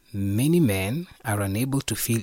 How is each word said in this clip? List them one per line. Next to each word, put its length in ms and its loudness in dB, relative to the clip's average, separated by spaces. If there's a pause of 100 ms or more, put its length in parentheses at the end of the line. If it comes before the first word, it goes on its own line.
(160)
many 440 2
men 480 0 (180)
are 160 0
unable 400 -2
to 140 -4
feel 280 -2